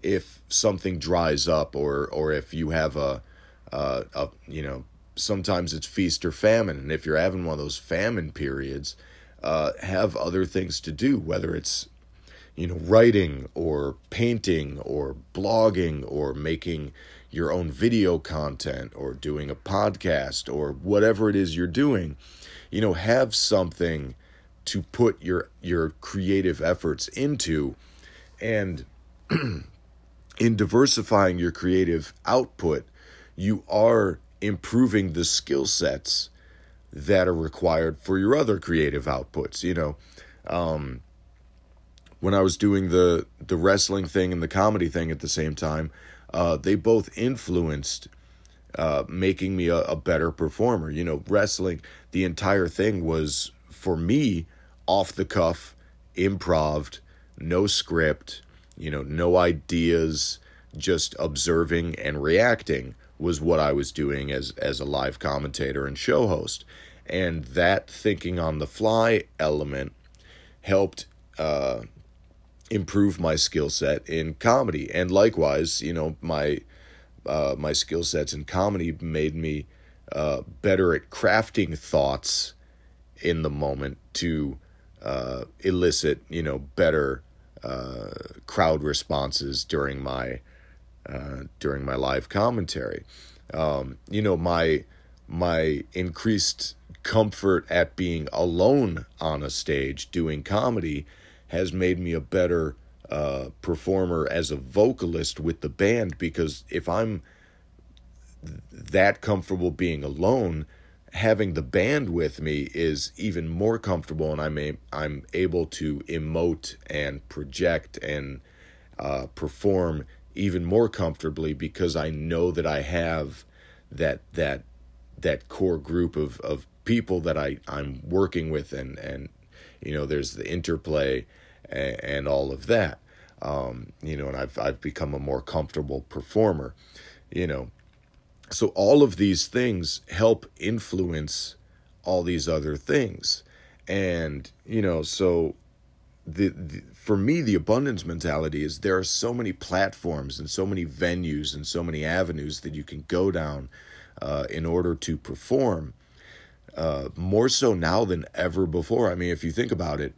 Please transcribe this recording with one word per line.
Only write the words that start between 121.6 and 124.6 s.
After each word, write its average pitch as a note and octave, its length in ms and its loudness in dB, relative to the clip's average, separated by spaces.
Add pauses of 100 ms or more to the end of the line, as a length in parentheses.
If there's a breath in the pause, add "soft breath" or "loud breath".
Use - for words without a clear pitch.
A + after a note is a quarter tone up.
I D#2 140 -2
know E2 400 0
that D#2+ 160 -2
I D2+ 160 0
have D#2+ 640 -4 (460 soft breath)
that, D#2 300 -2 (120)
that, C#2+ 300 -2 (560)